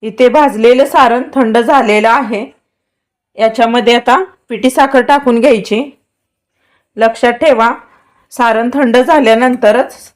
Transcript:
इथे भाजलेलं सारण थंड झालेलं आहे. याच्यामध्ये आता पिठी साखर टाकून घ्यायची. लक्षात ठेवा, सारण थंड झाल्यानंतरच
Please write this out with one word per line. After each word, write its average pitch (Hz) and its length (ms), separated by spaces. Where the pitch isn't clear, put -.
इथे 220 260
भाजलेलं 247 560
सारण 262 380
थंड 226 220
झालेलं 226 520
आहे. 226 360
याच्यामध्ये 233 580
आता 247 280
पिठी 240 200
साखर 269 340
टाकून 254 360
घ्यायची. 220 420
लक्षात 226 360
ठेवा, 240 380
सारण 233 400
थंड 254 240
झाल्यानंतरच 233 1000